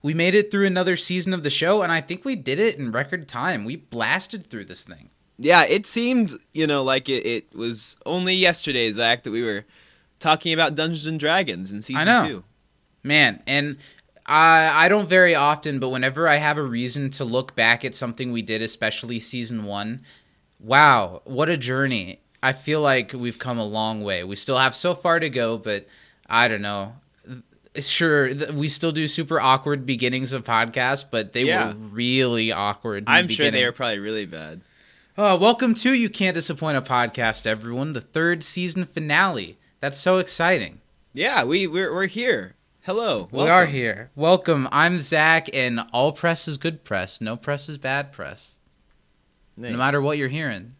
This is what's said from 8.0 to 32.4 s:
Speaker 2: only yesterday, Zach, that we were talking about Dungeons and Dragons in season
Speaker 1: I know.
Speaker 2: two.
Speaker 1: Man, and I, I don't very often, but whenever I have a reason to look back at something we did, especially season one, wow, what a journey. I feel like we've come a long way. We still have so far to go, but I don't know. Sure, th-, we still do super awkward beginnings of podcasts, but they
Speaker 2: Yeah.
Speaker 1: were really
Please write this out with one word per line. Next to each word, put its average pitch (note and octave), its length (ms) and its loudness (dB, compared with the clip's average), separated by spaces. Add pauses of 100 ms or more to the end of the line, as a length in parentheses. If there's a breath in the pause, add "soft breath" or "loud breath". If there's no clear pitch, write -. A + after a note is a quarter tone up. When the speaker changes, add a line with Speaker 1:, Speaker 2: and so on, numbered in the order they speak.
Speaker 2:
only F3+ 280 0
yesterday, D#3 580 2
Zach, A#2 320 0
that B2 60 -6
we A#2 120 -2
were G#2 220 -2 (560 soft breath)
talking D#3+ 320 2
about D#3 240 2
Dungeons D#3 300 -4
and D#3+ 140 -6
Dragons C#3 520 -2
in G#2 100 -10
season D3+ 260 -2
Speaker 1:
I A#3 140 4
know. D#3+ 60 -2
Speaker 2:
two. G2 160 -10 (600)
Speaker 1:
Man, C#3 420 4
and C#3+ 300 -2 (500 loud breath)
I, D#3+ 480 6
I D#3+ 140 6
don't G3+ 200 2
very F3 280 6
often, D3 420 0
but B2+ 120 -2
whenever C3 360 0
I D3 100 6
have D3+ 220 0
a D#3 60 -4
reason B2 460 -4
to C3+ 140 -8
look B2 300 -4
back A#2 300 2
at B2 100 -6
something B2 380 -6
we A#2 100 -4
did, A2 180 -4
especially A2+ 600 -6
season A#2 440 -8
one, G#2 360 -8 (600 soft breath)
wow, A#2 640 4
what C#3 240 -2
a E3+ 80 0
journey. B2+ 640 -4 (220)
I - 100 2
feel D3+ 280 -4
like C3 320 0
we've A#2+ 260 -8
come B2 200 -6
a A2 60 -4
long G#2+ 380 -4
way. F#2+ 220 -4
We G2 120 -8
still C3 220 -2
have C3 160 4
so F3 200 -2
far E3+ 260 0
to D#3+ 100 -4
go, A#2 280 -2
but G2+ 280 -6 (420 soft breath)
I A#2 200 4
don't G#2+ 140 -2
know. G2+ 320 -6 (840)
Sure, D3 580 2
th-, C#3+ 160 -6
we D3+ 180 -2
still D#3+ 240 -2
do D#3 160 -2
super D#3 320 -2
awkward C3+ 460 2
beginnings B2+ 460 -2
of C3 120 -8
podcasts, B2 680 0
but A2 220 -4
they B2 120 0
Speaker 2:
Yeah. D#3 240 0
Speaker 1:
were G#2 60 -10
really A#2 760 0